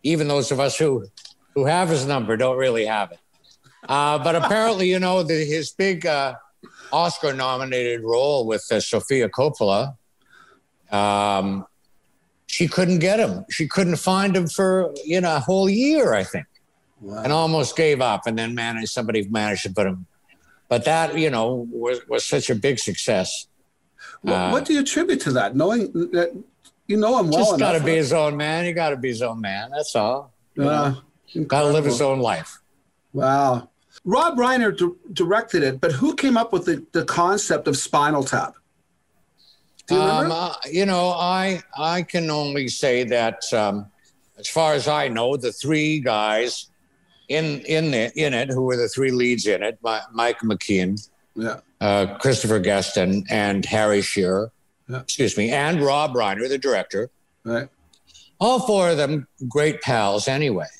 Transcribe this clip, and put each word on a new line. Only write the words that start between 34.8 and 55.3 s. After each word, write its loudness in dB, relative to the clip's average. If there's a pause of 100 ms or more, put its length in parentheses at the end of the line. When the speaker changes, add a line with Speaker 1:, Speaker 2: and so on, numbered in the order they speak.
Speaker 2:
directed 0
it, 0
but 2
who 0
came 2
up 0
with 0
the, -2
the 0
concept 0
of 0
Spinal 0
Tap? -4 (1300)
Do 2
you 6
remember? 2
Speaker 1:
Um, -2
uh, -4 (160)
you 2
know, 2
I, 0 (140)
I -2
can -2
only -2
say 0
that, 0 (100)
um, 0 (520)
as -12
far 2
as -2
I 0
know, 0
the -4
three 0
guys 0 (580)
in, -2
in 0
the, 0
in 0
it, -2
who 0
were 0
the 0
three 0
leads 0
in 2
it, -4
Mi-, 0 (140)
Mike 0
McKean, -2 (260)
Speaker 2:
Yeah. -6 (200)
Speaker 1:
uh, 2
Christopher 2
Guest, 0
and, 2
and 0
Harry 2
Shearer, 0 (380)
Speaker 2:
Yeah. -8
Speaker 1:
excuse -2